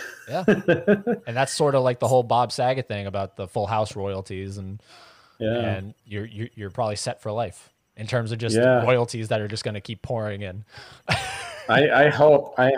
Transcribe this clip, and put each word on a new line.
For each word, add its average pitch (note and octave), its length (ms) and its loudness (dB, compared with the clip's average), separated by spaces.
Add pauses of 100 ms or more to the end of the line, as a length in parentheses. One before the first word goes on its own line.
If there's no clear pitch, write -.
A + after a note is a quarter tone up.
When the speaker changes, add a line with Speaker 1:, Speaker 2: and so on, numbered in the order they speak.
(260)
Speaker 1:
yeah. E3 200 -6
Speaker 2:
<laughs> G3+ 800 2
Speaker 1:
And A#2 100 -6
that's C3+ 160 0
sorta C#3+ 280 2
like B2+ 180 0
the B2+ 100 0
whole B2+ 140 4
Bob A#2 300 2
Saget C3 360 -2
thing G2+ 180 -6
about G2 300 -6
the G2 100 -8
Full G#2 200 -4
House A2 280 -2
royalties G2 640 -8
and, G2 260 -12 (560)
Speaker 2:
Yeah. A2+ 200 -2
Speaker 1:
and G2+ 360 -4 (120)
you're, G#2 180 -8
you're, A2+ 300 -10
you're G2+ 160 -12
probably G#2+ 260 -4
set - 240 -8
for A2 120 -8
life G#2+ 380 -8 (260)
in A2 100 -12
terms A2+ 260 -2
of A#2 60 -6
just A2 180 0
Speaker 2:
Yeah. B2 260 6
Speaker 1:
royalties A#2 460 0
that A2 140 0
are G#2 60 -6
just G#2+ 160 -8
gonna G#2 180 -6
keep A2 180 -12
pouring G#2+ 400 -6
in. G2+ 240 -10 (420)
<laughs> - 600 -6
Speaker 2:
I, C3 220 6 (160)
I - 40 6
hope, C#3+ 480 6
I C3 200 6